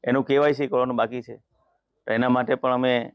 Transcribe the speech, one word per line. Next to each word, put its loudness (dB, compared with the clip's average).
એનું 0
કેવાયસી 2
કરવાનું 0
બાકી -2
છે, -16
તો -2
એના 2
માટે 2
પણ -2
અમે 0